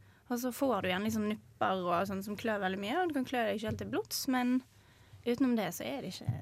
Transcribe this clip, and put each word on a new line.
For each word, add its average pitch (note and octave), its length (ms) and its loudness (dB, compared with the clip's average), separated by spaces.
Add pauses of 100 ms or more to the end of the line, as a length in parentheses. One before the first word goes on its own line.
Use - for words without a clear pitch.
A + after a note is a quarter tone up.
(300)
Og A#3+ 100 -2
så B3+ 100 -2
får A#3 320 2
du F#3 80 0
gjerne F#3+ 160 0
liksom A3 220 0
nupper G3+ 560 0
og F3 240 2
sånn F#3+ 160 -4
som G#3 120 -6
klør G#3+ 280 0
veldig F#3+ 180 0
mye, A3 200 -2
og E4+ 100 0
du - 20 0
kan B3+ 140 0
klø A#3+ 180 0
deg G#3 140 0
ikke A3 100 -4
helt G#3+ 80 -2
til G#3 140 -6
blods, - 360 -2
men B3+ 280 4 (720)
utenom B3 320 4
det F#3 160 0
så - 120 -8
er C4 160 -4
det F#3 120 -6
ikke - 280 -2